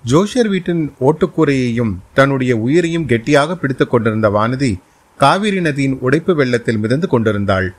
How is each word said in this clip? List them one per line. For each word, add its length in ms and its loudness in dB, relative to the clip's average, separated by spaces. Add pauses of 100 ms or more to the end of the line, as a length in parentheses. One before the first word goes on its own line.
ஜோஷியர் 440 0
வீட்டின் 340 -2 (180)
ஓட்டுக்கூரையையும் 920 0 (220)
தன்னுடைய 420 2
உயிரையும் 500 0
கெட்டியாக 500 2
பிடித்துக் 340 -2
கொண்டிருந்த 400 0
வானதி 400 0 (500)
காவிரி 400 2
நதியின் 400 -2
உடைப்பு 340 0
வெள்ளத்தில் 440 0
மிதந்து 300 -2
கொண்டிருந்தாள். 600 0 (100)